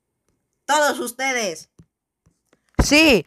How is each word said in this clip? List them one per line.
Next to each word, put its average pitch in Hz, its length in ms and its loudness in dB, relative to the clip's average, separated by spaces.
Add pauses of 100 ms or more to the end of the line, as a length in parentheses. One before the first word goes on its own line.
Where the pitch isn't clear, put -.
(680)
Todos 294 320 0
ustedes. 240 720 -8 (1120)
Sí, 285 440 4